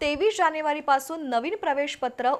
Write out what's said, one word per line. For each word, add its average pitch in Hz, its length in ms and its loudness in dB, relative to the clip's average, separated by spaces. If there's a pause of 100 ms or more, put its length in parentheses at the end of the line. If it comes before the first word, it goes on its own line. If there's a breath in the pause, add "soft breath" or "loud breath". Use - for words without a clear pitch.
तेवीस 320 380 2
जानेवारीपासून 302 920 0
नवीन 247 280 -2
प्रवेशपत्र 277 840 -2